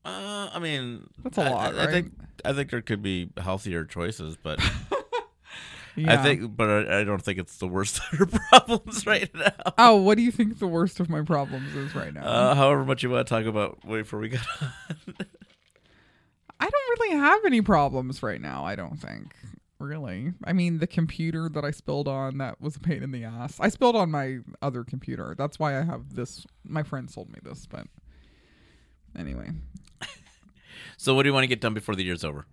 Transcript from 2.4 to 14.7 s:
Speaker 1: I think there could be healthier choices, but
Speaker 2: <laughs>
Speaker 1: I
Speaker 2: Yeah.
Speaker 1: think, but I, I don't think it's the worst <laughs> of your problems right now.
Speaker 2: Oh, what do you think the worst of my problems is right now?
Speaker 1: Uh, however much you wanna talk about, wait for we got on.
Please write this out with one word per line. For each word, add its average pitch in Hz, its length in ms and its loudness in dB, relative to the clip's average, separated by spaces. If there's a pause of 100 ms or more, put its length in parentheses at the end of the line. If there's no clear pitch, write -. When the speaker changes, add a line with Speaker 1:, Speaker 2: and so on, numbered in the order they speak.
Speaker 1:
I 135 80 0
think 139 180 -2
there 120 120 -2
could 104 200 -2
be 92 360 -2
healthier 92 460 -4
choices, 80 560 -6
but 76 200 -6
Speaker 2:
<laughs> - 320 -2
Speaker 1:
I 494 300 -4 (720)
Speaker 2:
Yeah. 156 260 4
Speaker 1:
think, 117 340 0
but 110 120 2 (200)
I, 98 120 4
I 104 40 0
don't 101 180 0
think 92 180 -4
it's - 180 -12
the 95 80 -4
worst 95 400 -2
<laughs> - 60 -8
of 151 60 -4
your 185 100 8
problems 226 760 6
right 208 280 0
now. 165 160 2 (280)
Speaker 2:
Oh, 233 180 12
what 202 200 6
do 233 60 4
you 240 80 4
think 220 300 0
the 196 80 0
worst 170 320 0
of 170 80 0
my 151 140 -2
problems 143 520 -2
is 143 200 -6
right - 200 -6
now? 69 100 -10
Speaker 1:
Uh, 123 300 4
however 139 300 6
much 131 180 0
you 123 80 -2
wanna 123 140 2
talk 113 220 0
about, 107 380 -2
wait 107 220 -4
for 107 140 -8
we 110 80 -6
got 117 180 -4 (160)
on. 127 100 -6 (360)